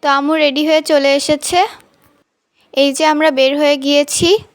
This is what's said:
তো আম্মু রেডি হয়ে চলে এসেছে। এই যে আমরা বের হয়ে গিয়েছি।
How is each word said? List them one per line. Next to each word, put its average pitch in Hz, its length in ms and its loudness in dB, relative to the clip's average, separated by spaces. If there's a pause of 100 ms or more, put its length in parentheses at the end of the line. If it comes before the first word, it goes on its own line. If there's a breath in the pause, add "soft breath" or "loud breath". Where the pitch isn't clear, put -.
তো 294 40 -2 (100)
আম্মু 285 160 -2 (100)
রেডি 285 260 0
হয়ে 320 120 2 (100)
চলে 277 180 2 (100)
এসেছে। 302 400 -2 (1200)
এই 277 160 2
যে 311 60 -2 (100)
আমরা 311 160 2 (100)
বের 269 220 2
হয়ে 294 140 2 (100)
গিয়েছি। 285 440 0 (260)